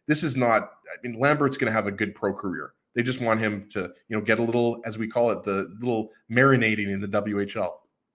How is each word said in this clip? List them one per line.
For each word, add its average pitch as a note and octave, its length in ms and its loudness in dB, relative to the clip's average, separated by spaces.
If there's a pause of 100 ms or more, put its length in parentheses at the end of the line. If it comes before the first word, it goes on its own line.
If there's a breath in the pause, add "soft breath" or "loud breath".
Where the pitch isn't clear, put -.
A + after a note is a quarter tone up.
this D3+ 160 0
is C3+ 140 0
not, A#2 380 2 (120)
I - 160 -14
mean, A#2 160 -8
Lambert's C#3+ 380 2
gonna A2+ 160 0
have G#2+ 160 0
a G2+ 40 -4
good G2+ 220 -2
pro G2+ 180 -2
career. E2 420 -8 (200)
They A#2+ 80 0
just B2 180 -2
want A2+ 200 2
him G#2 300 -4
to, F2+ 220 -6 (160 soft breath)
you A2 80 -4
know, G#2+ 40 0
get A2 180 2
a A#2 40 2
little, A#2 420 0
as A2 120 -8
we A2 120 -4
call A#2 220 2
it, G2 120 -4
the G2 260 -2 (120)
little A2+ 300 -2 (200 soft breath)
marinating A2+ 640 4
in G2 80 -2
the G#2 80 -6
W G#2 320 -2
H G2+ 160 -4
L. F#2 260 -6 (320)